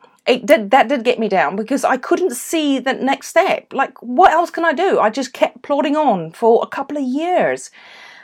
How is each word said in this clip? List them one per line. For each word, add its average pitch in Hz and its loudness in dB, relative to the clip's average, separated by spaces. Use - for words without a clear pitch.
it - 0
did, 220 4
that 269 4
did 233 -2
get 233 0
me 220 -2
down 170 0
because 220 -4
I 262 0
couldn't 330 -2
see 285 -2
the 254 -4
next 262 -4
step. - 0
Like, - -6
what 254 4
else 330 0
can 339 -4
I 330 2
do? 277 2
I 208 2
just 254 -6
kept - -2
plodding 294 -2
on 196 0
for 233 2
a - -6
couple 285 -8
of 285 -4
years 254 -2